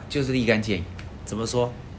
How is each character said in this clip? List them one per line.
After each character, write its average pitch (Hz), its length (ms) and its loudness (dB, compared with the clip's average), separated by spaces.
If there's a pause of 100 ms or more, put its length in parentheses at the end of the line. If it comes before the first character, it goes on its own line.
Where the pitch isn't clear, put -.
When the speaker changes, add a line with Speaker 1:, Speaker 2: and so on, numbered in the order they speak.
(100)
Speaker 1:
就 143 120 2
是 131 100 0
立 127 120 4
竿 110 160 6
见 104 160 0
影。 87 80 -2 (400)
Speaker 2:
怎 - 100 -6
么 110 120 -2
说？ 123 260 2 (260)